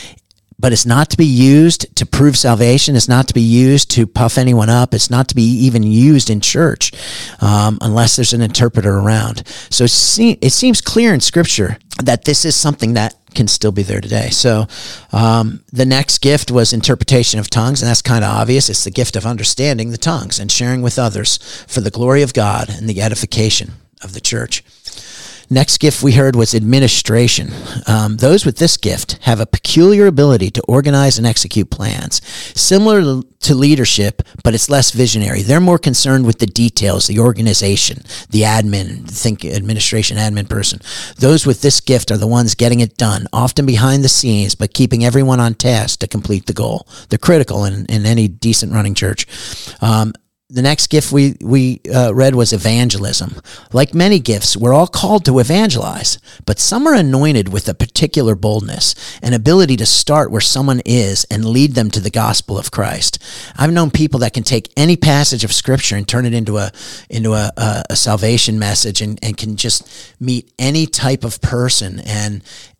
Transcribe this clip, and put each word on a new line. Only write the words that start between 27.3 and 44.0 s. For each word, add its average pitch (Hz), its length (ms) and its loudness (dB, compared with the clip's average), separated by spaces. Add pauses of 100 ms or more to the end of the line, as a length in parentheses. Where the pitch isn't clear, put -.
Um, 107 300 0
those 185 300 4
with 131 100 0
this - 220 0
gift - 440 -6
have 117 160 0
a 107 60 -2
peculiar 202 640 4
ability 139 460 4
to - 100 -4
organize 139 560 2
and 117 80 0
execute - 420 -2
plans, - 540 -6 (360)
similar 190 640 2
to - 320 -2
leadership, 127 680 2 (220)
but 113 100 2
it's 113 160 -2
less 139 220 2
visionary. 110 500 0
They're 135 180 2
more 175 180 4
concerned 131 460 0
with 113 140 0
the 113 80 0
details, 101 600 0
the 104 120 -2
organization, 110 840 0 (280)
the 107 120 2
admin, 104 680 -2
think - 340 -6
administration 107 720 -4
admin 104 320 -2
person. 101 320 -4 (380)
Those 143 260 4
with 135 160 0
this - 220 2
gift 123 280 0
are 98 60 0
the 107 100 -2
ones 117 280 0
getting 120 260 2
it 113 160 -2
done, 104 340 -2
often 127 360 0
behind 131 360 2